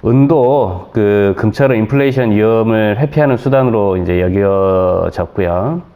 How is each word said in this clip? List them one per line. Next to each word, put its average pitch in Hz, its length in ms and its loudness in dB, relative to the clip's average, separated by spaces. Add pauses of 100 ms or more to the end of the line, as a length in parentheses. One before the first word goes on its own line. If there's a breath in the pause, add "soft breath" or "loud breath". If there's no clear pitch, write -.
은도 127 880 2
그 101 420 2
금처럼 120 420 0
인플레이션 127 520 0
위험을 110 680 2
회피하는 143 380 0
수단으로 117 600 0
이제 90 240 -2
여겨졌고요. 92 1600 -2 (140)